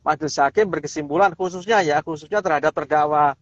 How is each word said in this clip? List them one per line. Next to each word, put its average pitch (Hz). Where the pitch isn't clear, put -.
majelis 147
hakim 170
berkesimpulan 156
khususnya, 185
ya, 147
khususnya 156
terhadap 156
terdakwa 147